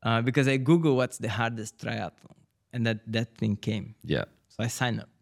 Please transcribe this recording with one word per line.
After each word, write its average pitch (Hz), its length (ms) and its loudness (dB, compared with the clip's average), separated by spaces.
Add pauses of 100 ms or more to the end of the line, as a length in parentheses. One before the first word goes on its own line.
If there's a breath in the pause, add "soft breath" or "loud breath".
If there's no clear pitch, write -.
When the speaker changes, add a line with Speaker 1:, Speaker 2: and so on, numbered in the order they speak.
Speaker 1:
Uh, 113 200 2
because 127 260 2
I 135 100 2
Google 151 380 4
what's 127 220 0
the 113 120 -4
hardest 113 480 -4
triathlon, - 580 -8 (360)
and 117 140 0
that, 110 140 0 (120)
that 113 240 -2
thing 107 200 0
came. 110 380 -6 (100)
Speaker 2:
Yeah. 69 200 0 (240)
Speaker 1:
So - 140 -6
I 120 60 0
signed 120 320 -2
up. - 80 -18 (140)